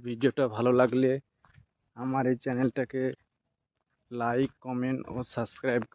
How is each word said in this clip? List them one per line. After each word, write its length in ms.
ভিডিওটা 360
ভালো 160
লাগলে 300
আমার 340
এই 120
চ্যানেলটাকে 600
লাইক, 400
কমেন্ট 360
ও 20
সাবস্ক্রাইব 500